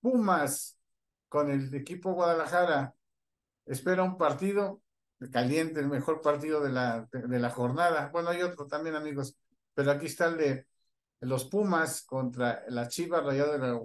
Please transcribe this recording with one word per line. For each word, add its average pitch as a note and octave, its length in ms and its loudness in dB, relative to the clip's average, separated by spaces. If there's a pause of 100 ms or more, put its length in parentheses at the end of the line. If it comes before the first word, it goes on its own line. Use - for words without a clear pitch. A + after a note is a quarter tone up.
Pumas G3+ 760 2 (500)
con D3 220 2
el C#3 240 -2
equipo F3+ 380 -6
Guadalajara E3+ 840 2 (680)
espera F#3 380 0
un F#3 160 0
partido G3 640 0 (500)
caliente, D3+ 480 2
el C#3 80 0
mejor D3+ 320 0
partido D3+ 400 2
de C#3 100 0
la, A#2+ 400 -2
de, B2+ 120 -8
de B2 160 -2
la A#2+ 120 0
jornada. C#3+ 640 0
Bueno, E3+ 180 -2
hay F3 120 0
otro F3 240 -4
también, D#3 300 -4
amigos, D3 420 -6 (360)
pero C#3+ 180 2
aquí D3 140 -2
está E3 200 0
el E3 100 2
de C#3 300 0 (540)
los B2+ 240 -2
Pumas F#3 580 0
contra B2 680 -2
la A#2+ 200 -4
Chivas E3+ 360 -2
Rayado C#3+ 280 2
de C#3+ 60 -2
la, B2 260 -2